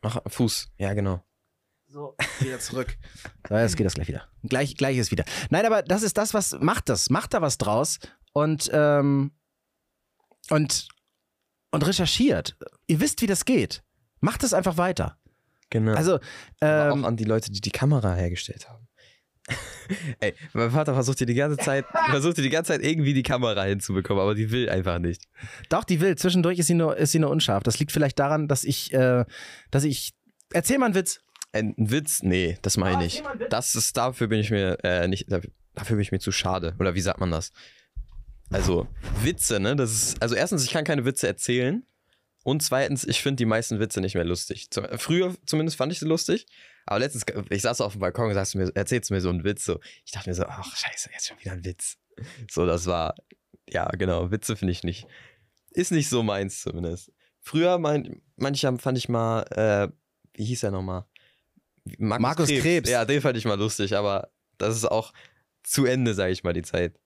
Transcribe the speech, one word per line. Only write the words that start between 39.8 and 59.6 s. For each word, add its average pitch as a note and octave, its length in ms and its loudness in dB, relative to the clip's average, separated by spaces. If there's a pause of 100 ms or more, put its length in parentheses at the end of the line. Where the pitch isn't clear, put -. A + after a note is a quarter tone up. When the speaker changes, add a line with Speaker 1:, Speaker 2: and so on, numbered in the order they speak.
Speaker 1:
ist, - 300 -2
also A#2 140 0
erstens, D3 280 2
ich B2+ 80 -2
kann D#3 120 0
keine C#3+ 220 0
Witze C3+ 220 0
erzählen. B2+ 560 0 (600)
Und C#3+ 180 0
zweitens, C3+ 440 0
ich - 180 -2
find C#3 160 0
die A#2+ 60 2
meisten A2 340 0
Witze F#2+ 220 -2
nicht F#2+ 120 -2
mehr F2 100 0
lustig. - 460 -4
Zu-, G2 140 -4 (140)
früher F3+ 360 0 (140)
zumindest D#3 300 0
fand C#3 140 -2
ich F3+ 80 -6
sie D#3 80 -6
lustig. E3 380 0 (400)
Aber G2+ 140 -2
letztens, C3 260 -4 (240)
ich G2+ 140 -2
saß A#2 180 0
auf G2+ 120 -2
dem G2+ 80 -6
Balkon G2 260 0
und G2+ 80 0
sagst F#2+ 180 0
du G2 60 -2
mir, F#2 160 0
erzählst G#2 340 0
du G2+ 60 0
mir F#2 60 2
so F2+ 80 2
einen F2 140 -2
Witz. G2+ 220 -2
So. E2+ 140 -2 (260)
Ich - 60 -16
dachte - 180 -8
mir F2+ 60 -2
so, F2+ 100 0
„Ach, - 300 -12
scheiße, - 360 -8
jetzt - 160 -10
schon - 120 -14
wieder F#2 140 -10
ein F2 120 -10
Witz.“ - 320 -8 (540)
So, F2 160 0
das E2+ 180 0
war, E2+ 300 -2 (520)
ja, - 200 -2
genau, F2+ 420 0
Witze G#2 260 -4
find F#2+ 140 0
ich F2+ 140 -2
nicht, E2+ 240 -6 (640)
ist - 200 -2
nicht D#3 160 2
so A#2+ 140 2
meins G2 400 -2
zumindest. E2+ 500 -8 (300)
Früher, F3 380 2
mein, D3+ 420 -2 (140)
manche C#3 320 -2
haben, B2+ 100 0
fand B2+ 220 -2
ich - 100 -8
mal, A2+ 400 0
äh, G#2 420 2 (460)